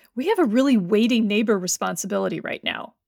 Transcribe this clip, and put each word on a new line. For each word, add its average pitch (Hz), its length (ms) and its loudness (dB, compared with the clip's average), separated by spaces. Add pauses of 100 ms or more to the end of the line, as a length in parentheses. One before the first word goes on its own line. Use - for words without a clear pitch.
(160)
We 269 140 -4
have 427 100 2
a 339 60 6
really 254 320 4
weighty 220 440 2
neighbor 208 380 0
responsibility 185 800 -4
right - 240 -8
now - 320 -8 (120)